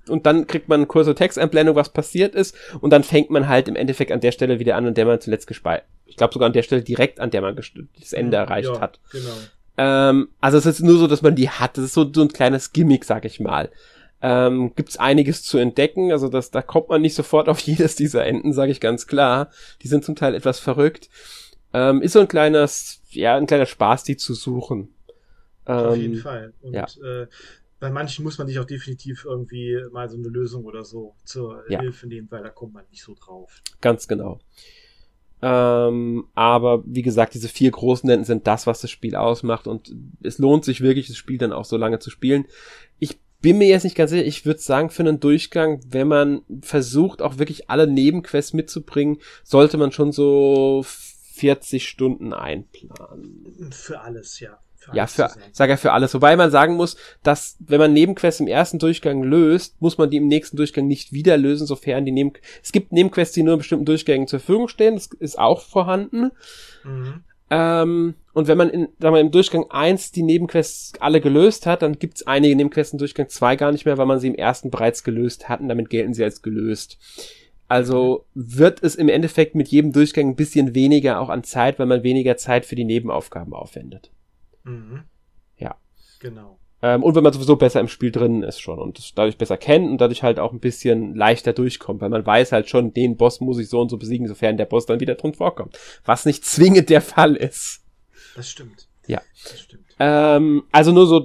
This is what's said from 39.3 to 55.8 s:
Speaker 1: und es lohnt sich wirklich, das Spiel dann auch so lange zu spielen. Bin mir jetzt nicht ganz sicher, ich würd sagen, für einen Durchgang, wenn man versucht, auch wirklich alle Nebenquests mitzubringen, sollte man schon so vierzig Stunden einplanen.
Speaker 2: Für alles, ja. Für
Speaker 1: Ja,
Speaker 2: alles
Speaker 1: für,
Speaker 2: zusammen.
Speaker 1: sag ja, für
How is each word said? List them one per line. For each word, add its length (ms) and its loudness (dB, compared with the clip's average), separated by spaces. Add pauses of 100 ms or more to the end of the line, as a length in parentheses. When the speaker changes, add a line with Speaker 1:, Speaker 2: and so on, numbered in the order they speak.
Speaker 1:
und 280 -12 (280)
es 160 -10
lohnt 260 2
sich 160 -4
wirklich, 280 0
das 100 -16
Spiel 180 -10
dann 160 -4
auch 140 -10
so 100 -6
lange 220 -2
zu 100 -14
spielen. 380 -2 (920)
Bin 180 6
mir 100 6
jetzt 160 4
nicht 120 -4
ganz 140 2
sicher, 140 0
ich 220 -8
würd 140 -2
sagen, 300 -2
für 120 -6
einen 180 0
Durchgang, 680 0
wenn 200 -2
man 340 0 (200)
versucht, 600 -2
auch 160 -6
wirklich 320 -6
alle 160 2
Nebenquests 680 0
mitzubringen, 640 -4 (260)
sollte 320 4
man 160 0
schon 200 -2
so 720 2
vierzig 1040 -4
Stunden 440 -4
einplanen. 1400 -16
Speaker 2:
Für 280 -18
alles, 400 -18
ja. 180 -20 (160)
Für 200 -20
Speaker 1:
Ja, 80 -2
Speaker 2:
alles 120 -6
Speaker 1:
für, 140 0
Speaker 2:
zusammen. 240 -16
Speaker 1:
sag 180 2
ja, 60 2
für 160 0